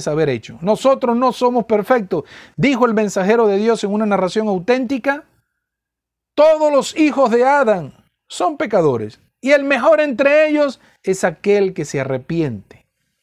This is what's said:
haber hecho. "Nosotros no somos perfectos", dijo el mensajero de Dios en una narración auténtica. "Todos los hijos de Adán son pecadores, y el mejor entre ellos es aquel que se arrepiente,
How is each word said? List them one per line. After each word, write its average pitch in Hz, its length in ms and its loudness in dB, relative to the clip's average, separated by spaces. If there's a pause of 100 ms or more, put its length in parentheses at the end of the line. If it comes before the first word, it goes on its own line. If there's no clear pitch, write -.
haber 156 220 0
hecho. 117 320 -8
"Nosotros 233 560 0
no 254 140 0
somos 247 340 -2
perfectos", 208 600 -2 (300)
dijo 247 300 0
el 233 80 0
mensajero 214 540 0
de 196 100 2
Dios 220 260 0
en 196 80 -2
una 214 140 -2
narración 202 420 -2
auténtica. 247 800 -2 (1080)
"Todos 311 360 4
los 269 240 0
hijos 269 360 2
de 240 140 2
Adán 220 480 0 (340)
son 330 300 -4
pecadores, 151 600 -2 (220)
y 254 100 0
el 277 120 4
mejor 285 360 2
entre 294 480 2
ellos 294 320 -2 (220)
es 185 220 -4
aquel 196 500 0
que 165 120 -8
se 143 140 -6
arrepiente, 131 840 -6 (380)